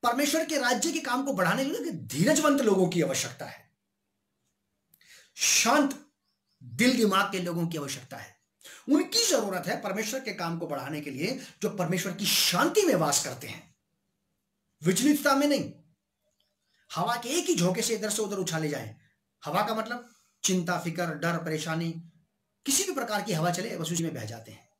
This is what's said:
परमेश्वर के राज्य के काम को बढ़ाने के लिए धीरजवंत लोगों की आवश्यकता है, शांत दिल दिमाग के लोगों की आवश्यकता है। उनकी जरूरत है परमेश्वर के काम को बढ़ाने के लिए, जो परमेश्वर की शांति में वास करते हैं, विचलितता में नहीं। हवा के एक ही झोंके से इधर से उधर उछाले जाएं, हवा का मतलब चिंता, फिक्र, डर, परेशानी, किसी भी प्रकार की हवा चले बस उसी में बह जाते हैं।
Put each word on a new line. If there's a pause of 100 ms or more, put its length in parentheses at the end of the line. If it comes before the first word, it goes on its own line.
परमेश्वर
के
राज्य
के
काम
को
बढ़ाने
के
लिए
धीरजवंत
लोगों
की
आवश्यकता
है, (1700)
शांत (680)
दिल
दिमाग
के
लोगों
की
आवश्यकता
है। (500)
उनकी
जरूरत
है
परमेश्वर
के
काम
को
बढ़ाने
के
लिए, (220)
जो
परमेश्वर
की
शांति
में
वास
करते
हैं, (1040)
विचलितता
में
नहीं। (1200)
हवा
के
एक
ही
झोंके
से
इधर
से
उधर
उछाले
जाएं, (480)
हवा
का
मतलब (340)
चिंता,
फिक्र,
डर,
परेशानी, (720)
किसी
भी
प्रकार
की
हवा
चले
बस
उसी
में
बह
जाते
हैं। (100)